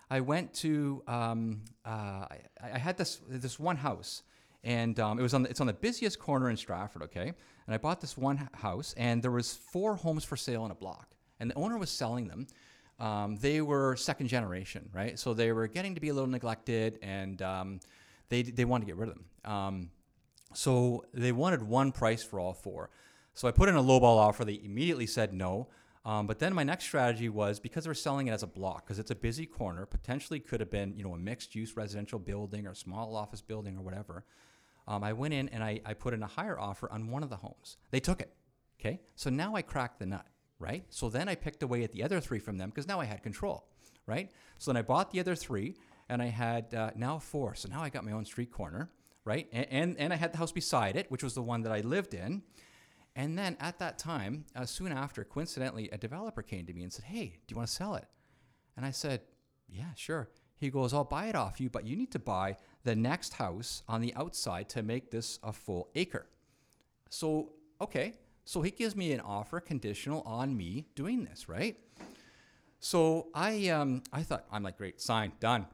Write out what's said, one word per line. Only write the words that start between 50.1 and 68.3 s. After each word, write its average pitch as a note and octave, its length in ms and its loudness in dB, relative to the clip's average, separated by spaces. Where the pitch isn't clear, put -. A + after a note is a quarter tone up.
I - 40 2
had E3+ 160 -2
the D#3+ 60 -4
house E3 120 0
beside A#2 460 2
it, G3 140 -4
which B2+ 120 -4
was B2+ 120 -4
the B2+ 80 -2
one A#2 180 -2
that A2+ 100 -2
I G#2+ 100 2
lived D#3 340 -2
in. A#2 260 -4
And D#3+ 240 -2
then F#3+ 220 -2
at E3+ 200 -6
that E3+ 200 -4
time, D3 460 -4
uh, B2+ 100 -6
soon F3+ 280 -6
after, C3+ 320 -6
coincidentally, C3 680 -4
a G#2+ 60 -8
developer C3 440 -8
came F#2 240 -8
to F2 80 -10
me F2 100 -8
and F2+ 100 -8
said, G#2 100 -12
"Hey, E3+ 420 -10
do - 80 -16
you - 40 -10
wanna A#2 100 -2
sell F#3+ 280 -4
it?" - 120 -8
And A#2+ 80 -6
I C3+ 60 -4
said, C3 300 -2
"Yeah, C3 280 -10
sure." D#3 340 -6
He C#3+ 140 -4
goes, C3 240 2
"I'll C#3+ 100 4
buy D3 220 -2
it A3 100 -2
off G#2+ 240 -2
you, B2+ 100 0
but - 160 -4
you B2+ 120 -4
need B3+ 160 -4
to A#2 60 -4
buy G2 360 0
the A#2 120 2
next B2 380 2
house G2+ 560 -6
on A2+ 100 0
the A#2 160 -2
outside G#2+ 540 -4
to A#2+ 120 -4
make A2+ 300 -4
this A2+ 320 -4
a A2 80 -4
full F#2 420 -4
acre." - 340 -2
So, D#3 420 -2
okay. F#3 320 -2